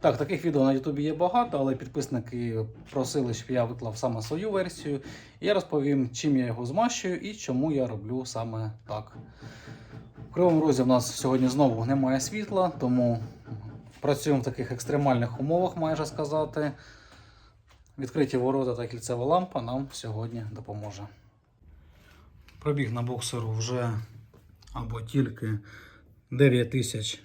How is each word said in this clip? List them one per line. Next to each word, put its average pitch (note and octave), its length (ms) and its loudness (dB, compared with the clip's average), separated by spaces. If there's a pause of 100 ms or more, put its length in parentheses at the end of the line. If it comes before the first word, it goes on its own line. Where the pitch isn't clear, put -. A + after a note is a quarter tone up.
Так, C#3 160 4
таких D3 280 -2
відео C#3+ 200 4
на C3+ 80 6
Ютубі C#3 300 0
є D3+ 120 0
багато, D3 440 2
але C3+ 160 2
підписники A#2+ 880 -4 (260)
просили, B2+ 440 0
щоб - 160 -10
я B2 140 2
виклав A#2 320 -6
саме A#2 260 -2
свою F3 280 -2
версію. F3 500 -2 (400)
І E3+ 60 -4
я G#3 80 4
розповім, C#3+ 560 2
чим C#3+ 260 2
я B2+ 100 2
його A#2+ 200 -4
змащую F#3 500 0
і G3 180 -8
чому D3 380 -2
я C3+ 140 2
роблю A2+ 400 -6
саме A2 460 -4 (160)
так. G#2+ 280 -8 (1120)
В - 40 -18
Кривому E3+ 260 6
Розі C#3 220 4
в B2 40 6
нас B2 300 4
сьогодні C3 320 4
знову B2+ 360 4
немає C3+ 360 2
світла, G3 600 0
тому B2 420 2 (800)
працюємо C#3+ 420 2
в - 20 -4
таких B2+ 280 -4
екстремальних B2+ 680 2
умовах, F3 360 2
майже D#3+ 300 0
сказати. D3+ 680 -2 (1300)
Відкриті C3+ 380 0
ворота B2+ 380 2
та B2 120 -6
кільцева A#2+ 380 -4
лампа E3+ 380 2
нам C3 300 -4
сьогодні A2+ 600 -6
допоможе. G#2 540 -10 (1500)
Пробіг C#3 340 0
на A#2 100 -2
боксеру A#2+ 500 -4
вже A#2 380 -2 (840)
або A2+ 280 -8
тільки A2 580 -2 (720)
дев'ять B2 400 6
тисяч A#2 540 -4